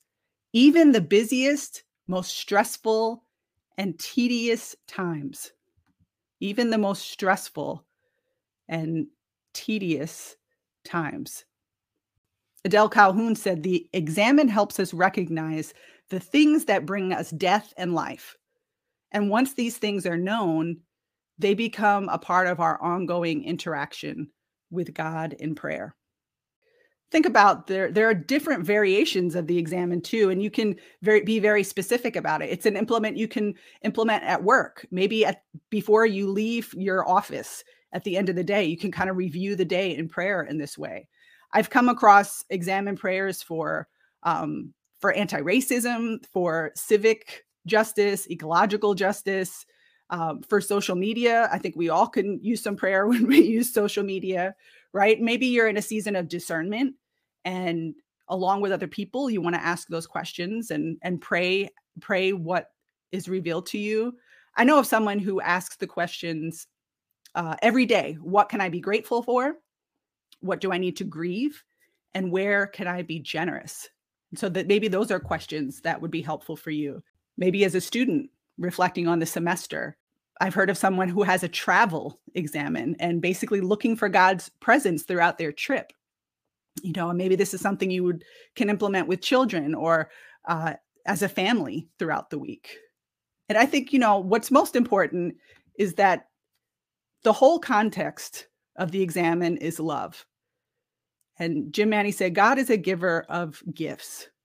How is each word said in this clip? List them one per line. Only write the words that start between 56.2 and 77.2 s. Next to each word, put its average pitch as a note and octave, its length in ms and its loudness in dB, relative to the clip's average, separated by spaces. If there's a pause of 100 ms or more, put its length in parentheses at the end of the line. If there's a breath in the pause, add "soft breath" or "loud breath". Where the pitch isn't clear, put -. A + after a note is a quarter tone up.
discernment, F3+ 680 -4 (480)
and E3+ 500 -4 (360)
along F#3+ 320 0
with G3 100 0
other F#3+ 160 -2
people, B3 420 -4
you G#3 120 0
wanna E3+ 160 -2
ask F3 300 -4
those E3 200 -8
questions G3 640 -8
and, D#3 300 -4
and F3 200 -4
pray, F#3 480 0 (300)
pray F#3+ 320 0
what E3+ 400 -4 (400)
is F3+ 180 -8
revealed F3 380 -4
to - 100 -8
you. A3 400 -2 (380 soft breath)
I A#3 80 4
know C#4+ 160 6
of - 80 2
someone G#3+ 320 2
who F#3+ 220 -2
asks F3 340 -2
the F#3 120 -10
questions, E3 800 -6 (680)
uh, E3 260 -4
every A#3+ 240 4
day. D#3+ 360 0
"What G3+ 280 2
can G#3+ 120 -4
I F#3 80 0
be F3 100 -6
grateful A3 420 -2
for? B3+ 340 0 (840)
What F3+ 220 -4
do F#3+ 100 -2
I F3 60 0
need F3+ 200 -2
to F#3+ 60 -8
grieve? F3+ 600 -6 (500)
And F#3+ 180 -4
where G3 360 0
can G3+ 200 -10
I F3+ 140 -6
be D#3+ 180 -8
generous?" - 720 -8 (420)
And E3+ 80 -14
so G3+ 100 -2
that F3+ 180 -4
maybe G#3 200 2
those G3+ 240 -2
are F#3 80 -2
questions D3+ 640 -8
that D#3+ 200 -4
would E3 100 -6
be E3 100 -4
helpful D3+ 340 -8
for D#3+ 160 -12
you. D3+ 320 -6 (340)